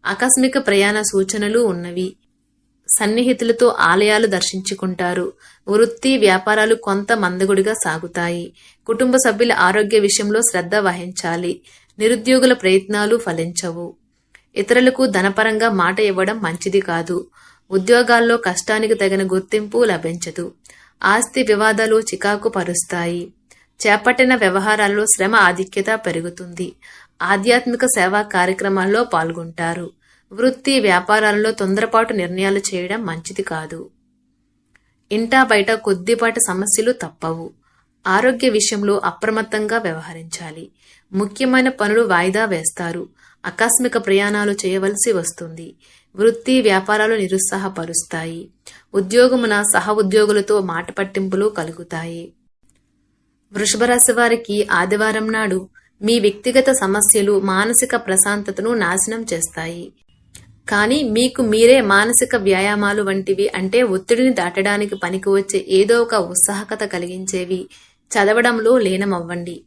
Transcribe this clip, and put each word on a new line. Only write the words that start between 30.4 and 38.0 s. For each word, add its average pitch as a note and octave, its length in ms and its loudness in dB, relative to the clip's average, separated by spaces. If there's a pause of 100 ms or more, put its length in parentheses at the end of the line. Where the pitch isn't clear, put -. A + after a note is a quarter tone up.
వ్యాపారాలలో G#3 680 2 (100)
తొందరపాటు A3 600 0
నిర్ణయాలు F#3+ 480 -2
చేయడం F#3 400 -6
మంచిది E3 340 -8
కాదు. D#3+ 380 -10 (1300)
ఇంటా A3+ 300 2 (100)
బయట G#3 200 2 (160)
కొద్దిపాటి A3+ 600 0
సమస్యలు G3+ 440 -2 (100)
తప్పవు. E3 440 -8 (580)